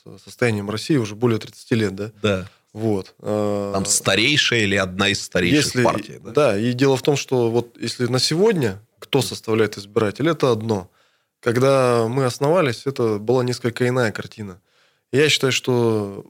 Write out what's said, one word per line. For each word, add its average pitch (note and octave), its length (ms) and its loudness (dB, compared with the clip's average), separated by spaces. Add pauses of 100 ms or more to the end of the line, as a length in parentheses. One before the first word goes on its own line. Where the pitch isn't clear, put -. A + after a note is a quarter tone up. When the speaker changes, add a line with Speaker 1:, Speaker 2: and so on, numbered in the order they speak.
Speaker 1:
вот, G#2 160 -20
состоянием G#2 480 -2
России G#2+ 260 -2
уже G#2+ 200 -2
более A2+ 240 2
тридцати - 360 -6
лет, G#2 200 0
да? G#2 160 -8 (100)
Speaker 2:
Да. F#2+ 280 0 (240)
Speaker 1:
Вот, G#2+ 460 -2
э, G#2 540 -2
Speaker 2:
Там F#2+ 120 -2
старейшая A#2 760 2
или G2 160 0
одна F#2+ 320 0
из G2+ 120 0
старейших B2 440 0
Speaker 1:
если, B2 180 0
Speaker 2:
партий, - 400 -2
да? G2 80 -16
Speaker 1:
да, B2 260 2
и A#2 140 0
дело C3+ 240 2
в B2+ 60 -2
том, D3 160 0
что A#2+ 340 0
вот A#2 260 -2
если A#2 300 -4
на B2+ 120 0
сегодня, D#3 600 0 (200)
кто - 220 0
составляет A2 560 -2
избиратель, G#2+ 520 -2
это D3 220 2
одно. G#2+ 380 -2 (520)
Когда B2 640 4
мы C3+ 180 -2
основались, C#3 640 0
это A#2 320 0
была A#2+ 240 2
несколько B2 440 -2
иная B2 260 0
картина. G2+ 480 -14 (500)
Я D3 160 4
считаю, C3+ 240 0
что A2 800 0